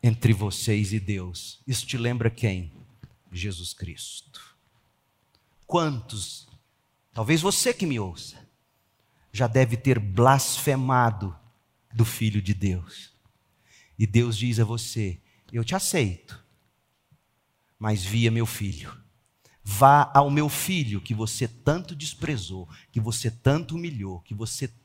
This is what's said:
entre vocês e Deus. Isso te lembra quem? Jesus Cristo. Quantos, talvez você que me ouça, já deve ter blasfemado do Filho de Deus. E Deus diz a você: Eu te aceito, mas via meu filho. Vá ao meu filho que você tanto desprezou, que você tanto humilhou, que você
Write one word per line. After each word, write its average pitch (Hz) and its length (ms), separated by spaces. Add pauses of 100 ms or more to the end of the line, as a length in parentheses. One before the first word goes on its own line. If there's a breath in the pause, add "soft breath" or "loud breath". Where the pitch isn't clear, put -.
entre 113 300
vocês 104 600
e 110 80
Deus. 92 640
Isso 127 200
te - 100
lembra 117 340
quem? 92 420 (580)
Jesus 87 420
Cristo. - 840 (1080)
Quantos, 127 800 (680)
talvez 127 280
você 202 320
que 202 140
me 131 120
ouça, 92 380 (960)
já 120 140
deve 117 300
ter 127 220
blasfemado 120 1400 (580)
do 113 100
Filho 107 380
de 95 100
Deus. 92 600 (880 soft breath)
E 110 80
Deus 113 300
diz 117 220
a 113 60
você: 107 560 (320 soft breath)
Eu 117 120
te 117 100
aceito, 127 680 (1400)
mas 107 240
via 113 280
meu 113 160
filho. - 520 (640 soft breath)
Vá 135 500
ao 143 180
meu 151 180
filho 139 520
que - 140
você 107 320
tanto 175 480
desprezou, 104 720 (220 loud breath)
que - 80
você 113 320
tanto 143 460
humilhou, 104 440
que - 140
você 113 360 (140)